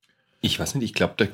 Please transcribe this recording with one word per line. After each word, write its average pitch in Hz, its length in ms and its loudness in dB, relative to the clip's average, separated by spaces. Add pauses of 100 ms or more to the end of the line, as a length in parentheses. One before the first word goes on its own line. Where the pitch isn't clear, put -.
(420)
Ich - 180 0
weiß - 160 -4
nicht, 127 100 -2
ich - 80 -6
glaub, 90 240 0
da 107 160 4